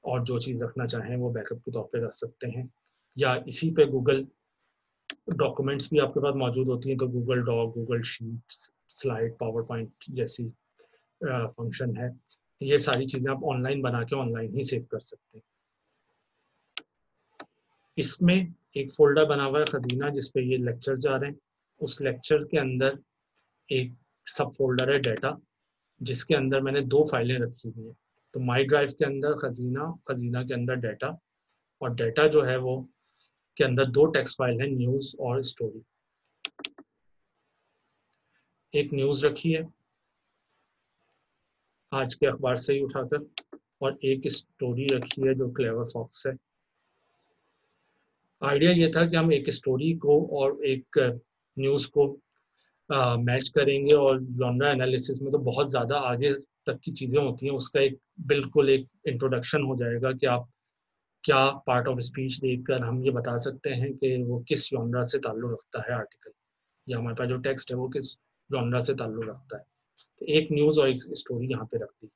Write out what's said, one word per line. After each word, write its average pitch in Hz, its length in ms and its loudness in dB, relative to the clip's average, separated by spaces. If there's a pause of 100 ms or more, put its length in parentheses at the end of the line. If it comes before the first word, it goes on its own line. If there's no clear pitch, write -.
और 123 200 -2
जो 120 160 -2
चीज़ 120 240 -4
रखना 120 220 -6
चाहें 117 300 -4
वो 123 140 -2
backup 113 280 -8
के - 140 -10
तौर 113 120 -6
पे 113 200 -4
रख 107 80 -6
सकते - 340 -10
हैं। 123 240 -8 (480)
या 131 300 0
इसी - 220 -2
पे 156 160 6
Google 135 400 0 (1040)
documents 139 640 -2
भी 151 60 6
आपके 139 220 2
पास 139 140 0
मौजूद 131 340 0
होती 123 200 -2
हैं, 131 100 -2
तो 131 80 0
Google 123 420 -2
Doc, 117 300 -2
Google 120 240 -2
Sheets, - 720 -10 (160)
Slide, 113 540 -4
PowerPoint 117 460 -6 (220)
जैसी, 123 340 -6 (840)
अ, 120 180 -2
function 117 500 -6
है। 123 240 -8 (420)
ये 139 160 2
सारी 139 280 0
चीज़ें 135 260 -4
आप 135 120 -6
online 135 380 -2
बना 120 220 -2
के 139 120 -4
online 117 400 -4
ही 135 60 -2
save 127 280 -4
कर 110 100 -6
सकते - 380 -20
हैं। - 60 -20 (2500)
इसमें 175 560 2 (220)
एक 135 160 -4
folder 151 320 8
बना 143 200 2
हुआ 135 140 0
है 151 60 2
खजीना, 131 460 -2
जिस 139 200 -4
पे 135 100 0
ये 127 160 0
lecture 123 400 -2
जा 135 200 0
रहे 139 140 -4
हैं। 143 80 -14 (420)
उस - 200 -6
lecture 139 440 2
के 156 140 -2
अंदर 135 400 0 (720)
एक 127 240 -2 (300)
सब - 260 -4
फ़ोल्डर 127 400 2
है 143 60 4
data, 127 420 -2 (640)
जिसके 123 320 0
अंदर 135 260 2
मैंने 135 200 0
दो 135 320 4
फाइलें 123 260 0
रखी 117 320 -6
हुई 110 140 -14
हैं। 113 120 -18 (380)
तो 131 60 -6
My 127 280 2
Drive 143 240 4
के - 120 0
अंदर 139 300 0
खजीना, 135 640 -4 (100)
खजीना 123 360 -2
के 127 100 -6
अंदर 120 200 -2
data, 127 460 -6 (640)
और 123 120 -2
data 120 340 4
जो 151 140 6
है 127 140 0
वो 127 320 -4 (680)
के - 80 4
अंदर 127 200 4
दो 135 220 6
text 147 320 0
file 123 220 2
हैं, 139 80 -2
news 131 520 -2
और 127 220 -2
स्टोरी। 113 400 -8 (3000)
एक 147 200 0
news 139 320 0
रखी 156 260 0
है 160 200 -2 (2250)
आज 131 220 -2
के 147 120 2
अखबार 127 300 0
से 139 180 0
ही 139 60 0
उठाकर, 139 500 -4 (520)
और 135 220 -2
एक 135 240 0
story 127 580 -4
रखी 135 360 0
है 135 120 4
जो 127 160 -2
Clever 120 340 -2
Fox 113 420 -10
है। 135 100 -4 (2000)
Idea 143 280 4
ये 165 200 6
था 165 160 4
कि 170 100 2
हम 165 160 6
एक 147 180 2
story 135 440 0
को 147 320 4
और 143 380 0
एक 131 560 0 (380)
news 139 320 0
को, 139 300 2 (720)
uh, 127 260 4
match 123 320 0
करेंगे 139 460 6
और 135 260 6
जॉनरा 123 500 0
analysis 131 520 0
में 135 100 -2
तो 147 60 2
बहुत 131 320 0
ज़्यादा 127 260 0
आगे 135 380 0
तक - 500 -8
की - 80 -6
चीज़ें 135 300 0
होती 131 240 -4
हैं, 143 60 -2
उसका 139 280 0
एक 135 180 2 (220)
बिल्कुल 139 500 2
एक 135 180 4 (200)
introduction 127 540 -2
हो 131 140 -2
जाएगा 120 360 -2
कि 135 140 0
आप 123 240 0 (760)
क्या 135 440 4
part 123 180 2
of 135 80 0
speech 127 460 -4
देखकर 127 420 0
हम 123 220 -2
ये 135 60 4
बता 120 260 -2
सकते 135 340 -4
हैं 131 260 -2
कि 127 260 0
वो 120 260 -4
किस - 220 -2
जॉनरा 120 320 -2
से 135 160 -2
ताल्लुक़ 117 340 -4
रखता 117 400 -8
है 117 60 -2
article, - 340 -12 (560)
या 120 100 -4
हमारे 117 160 -4
पास 123 140 -2
जो 127 80 -2
text 135 340 -4
है 123 60 -4
वो 127 120 -4
किस 135 260 -8 (380)
जॉनरा 123 280 0
से 131 140 0
ताल्लुक़ 113 300 -6
रखता 107 340 -12
है। - 60 -18 (540)
तो - 80 -10
एक 156 260 2
news 151 280 6
और 135 80 6
एक 127 140 0
story - 440 -6
यहाँ 113 180 -4
पे 117 140 -6
रख 107 100 -6
दी। - 260 -20